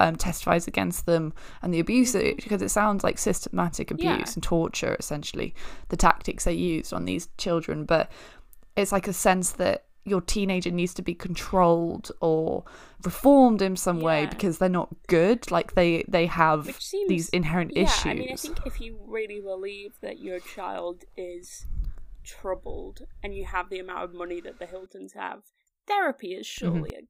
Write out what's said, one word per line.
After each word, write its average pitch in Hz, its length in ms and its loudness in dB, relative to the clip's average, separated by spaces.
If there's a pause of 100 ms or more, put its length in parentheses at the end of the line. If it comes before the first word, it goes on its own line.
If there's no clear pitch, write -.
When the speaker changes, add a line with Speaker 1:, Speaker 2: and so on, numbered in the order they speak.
Speaker 1:
um, 165 160 4
testifies 170 500 0
against 180 400 -2
them 160 280 2 (280)
and 180 120 -2
the 165 60 0
abuse, 233 340 4
Speaker 2:
Mm-hmm. - 220 2
Speaker 1:
because 196 260 -2
it 196 80 -2
sounds 208 340 2
like 190 140 0
systematic - 720 -2
abuse 156 140 -2
Speaker 2:
Yeah. - 300 0
Speaker 1:
and 165 80 -6
torture, - 560 0
essentially, - 560 -6 (340)
the 175 80 -4
tactics - 480 4
they 175 100 2
used 170 380 -2
on 180 120 -4
these 175 320 -4
children. 160 480 -2
But 160 260 2 (680)
it's, 202 160 2
like, 196 160 2
a 190 40 0
sense 185 400 2
that 185 320 0 (220)
your 190 160 2
teenager 185 480 0
needs 175 240 0
to 185 80 -8
be 175 120 -2
controlled 170 960 2 (120)
or 160 420 2 (400)
reformed 254 560 8
in 190 160 2
some 175 240 0
way 160 220 2
Speaker 2:
Yeah. 151 80 -2
Speaker 1:
because 170 260 0
they're 185 140 4
not 180 180 0 (200)
good. 180 420 4
Like, 170 240 0
they, 175 340 4
they 170 160 4
have 160 420 2
Speaker 2:
Which - 200 -10
seems, 392 240 -2
Speaker 1:
these 170 180 0
inherent 170 480 0
Speaker 2:
yeah, - 60 6
Speaker 1:
issues. 233 240 4
Speaker 2:
I - 80 0
mean, 254 180 -6
I 262 40 -10
think - 300 -6
if - 140 -6
you 226 260 -10
really 214 340 -6
believe 196 600 -10
that 202 180 -10
your 185 220 -10
child 180 640 -8 (140)
is 180 480 -14 (580)
troubled - 760 -10 (200)
and 202 120 -10
you 196 100 -6
have 180 240 -6
the 190 100 -10
amount 180 260 -10
of 175 100 -10
money 175 260 -8
that - 180 -16
the 180 80 -12
Hiltons 190 460 -16
have, 202 300 -10 (440)
therapy 285 480 0
is 208 120 -10
Speaker 1:
Mm-hmm. 170 300 -2
Speaker 2:
surely - 340 -6